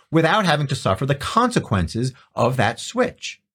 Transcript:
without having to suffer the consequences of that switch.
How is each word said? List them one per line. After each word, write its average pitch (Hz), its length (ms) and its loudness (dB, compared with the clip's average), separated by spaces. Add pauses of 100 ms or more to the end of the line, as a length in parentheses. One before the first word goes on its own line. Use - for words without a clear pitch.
(100)
without 165 360 2
having 151 220 2
to 139 60 -2
suffer 98 300 0
the 139 100 0
consequences 127 1000 0 (200)
of 120 220 2
that 117 240 0
switch. - 600 -6 (120)